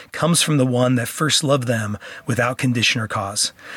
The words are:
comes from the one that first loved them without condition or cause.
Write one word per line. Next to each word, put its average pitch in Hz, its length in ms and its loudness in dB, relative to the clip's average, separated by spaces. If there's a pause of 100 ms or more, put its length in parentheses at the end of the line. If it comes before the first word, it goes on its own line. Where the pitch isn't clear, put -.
(120)
comes 160 300 2
from 151 160 2
the 127 80 4
one 127 300 2
that 117 120 0
first - 360 0
loved 143 240 2
them 107 300 -2 (280)
without 120 320 0
condition 120 440 0
or 110 60 -4
cause. 104 440 -4 (260)